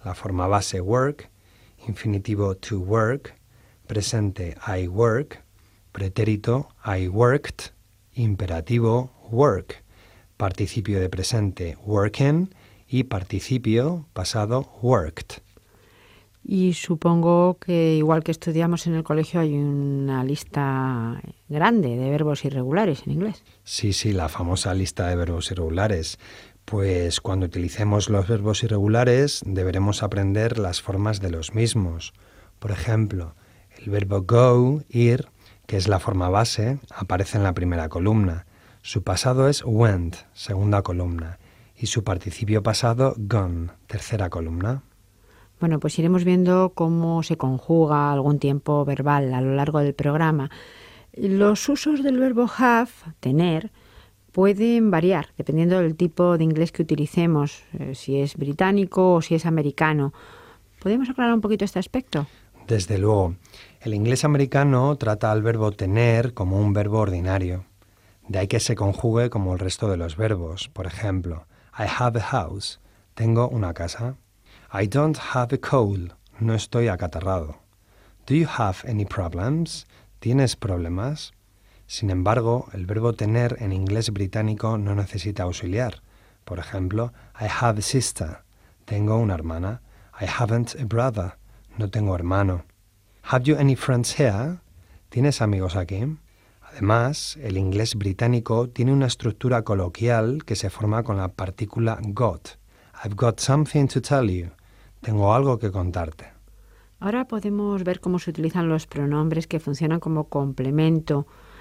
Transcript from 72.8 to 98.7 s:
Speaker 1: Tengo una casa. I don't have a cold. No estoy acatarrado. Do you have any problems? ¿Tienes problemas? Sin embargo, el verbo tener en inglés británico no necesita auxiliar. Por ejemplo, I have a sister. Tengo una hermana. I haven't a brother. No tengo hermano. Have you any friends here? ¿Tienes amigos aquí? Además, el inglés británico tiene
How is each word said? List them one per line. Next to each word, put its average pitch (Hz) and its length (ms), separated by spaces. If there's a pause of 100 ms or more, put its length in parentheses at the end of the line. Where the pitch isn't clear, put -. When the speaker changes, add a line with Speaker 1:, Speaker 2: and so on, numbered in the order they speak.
Speaker 1:
Tengo 113 340
una 104 240
casa. 117 440 (560)
I 98 160
don't 147 280 (160)
have 123 220
a 127 40
cold. 95 560 (260)
No 113 140
estoy 117 340
acatarrado. 87 720 (640)
Do 135 80
you 156 140 (100)
have 101 200 (100)
any 107 160
problems? 101 840 (320)
¿Tienes 127 380
problemas? 95 800 (520)
Sin - 240
embargo, 113 640
el 95 120
verbo 110 280
tener 117 480
en 98 120
inglés 98 380
británico 107 640
no 101 200
necesita 98 480
auxiliar. 92 580 (420)
Por 85 140
ejemplo, 98 540 (280)
I 110 60 (140)
have 113 180
a 104 40
sister. - 560 (480)
Tengo 107 320
una 107 160
hermana. 85 480 (380)
I 98 60
haven't 117 540
a 131 40
brother. 107 500 (440)
No 104 100
tengo 101 280
hermano. 90 480 (580)
Have 127 220
you 147 120
any 135 200
friends - 420
here? 135 400 (520)
¿Tienes 131 320
amigos 95 340
aquí? 101 400 (460)
Además, 117 800
el 104 160
inglés 95 380
británico 117 720
tiene 123 240